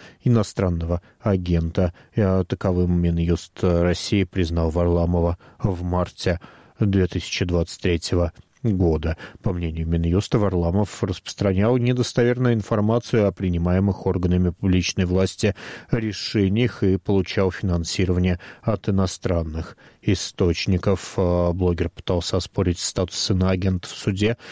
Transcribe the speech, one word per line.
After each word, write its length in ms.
иностранного 800
агента. 720
А, 280
таковым 540
Минюст 540
России 640
признал 460
Варламова 640
в 240
марте 580
две 300
тысячи 360
двадцать 380
третьего 500
года. 520
По 120
мнению 340
Минюста, 540
Варламов 640
распространял 720
недостоверную 800
информацию 760
о 20
принимаемых 760
органами 460
публичной 540
власти 500
решениях 880
и 140
получал 560
финансирование 880
от 280
иностранных 880
источников. 1120
А, 360
блогер 360
пытался 480
оспорить 440
статус 500
иноагента 560
в 60
суде, 440